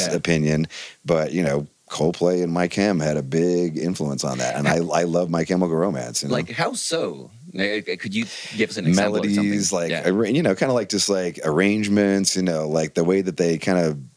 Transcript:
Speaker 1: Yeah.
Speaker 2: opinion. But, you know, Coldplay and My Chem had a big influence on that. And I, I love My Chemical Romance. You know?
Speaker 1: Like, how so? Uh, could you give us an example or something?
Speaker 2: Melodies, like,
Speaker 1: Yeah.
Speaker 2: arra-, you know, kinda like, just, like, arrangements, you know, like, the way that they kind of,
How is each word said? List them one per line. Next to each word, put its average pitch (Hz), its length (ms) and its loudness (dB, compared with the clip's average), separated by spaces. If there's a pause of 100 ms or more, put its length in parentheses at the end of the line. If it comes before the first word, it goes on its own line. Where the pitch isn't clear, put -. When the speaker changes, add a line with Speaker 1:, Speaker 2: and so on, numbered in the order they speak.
Speaker 1:
Yeah. - 60 -4
Speaker 2:
opinion. 78 520 2 (380)
But, 78 280 0
you 90 100 0
know, 73 240 0 (240)
Coldplay 87 520 2
and 85 100 0
My 90 160 0
Chem 98 320 0
had 76 160 0
a 73 60 -2
big 82 540 0
influence 76 480 -4
on 65 140 -4
that. 64 180 -2
And 71 100 -2
I, 80 100 2
I 85 260 0
love 87 260 0
My 82 160 0
Chemical 90 320 0
Romance. 80 460 -2
You 143 60 -6
know? 123 80 -2
Speaker 1:
Like, 123 140 -4
how 117 220 -2
so? 98 580 -6 (220)
Uh, 190 280 -2 (180)
could - 160 -8
you 113 100 -2 (320)
give 107 140 0
us - 60 -10
an 87 100 -4
example 104 320 4
or 92 60 0
something? 101 100 2 (100)
Speaker 2:
Melodies, 101 280 0
like, 85 180 0
Speaker 1:
Yeah. 80 160 -2
Speaker 2:
arra-, 101 240 2
you 151 120 2
know, 101 120 4
kinda 135 180 0
like, 110 160 0
just, 101 220 0
like, 90 340 0
arrangements, 101 920 2
you 92 60 0
know, 80 260 0
like, 78 260 0
the 85 100 2
way 95 180 4
that 90 140 -4
they 85 220 2
kind 90 200 0
of, 78 200 0 (180)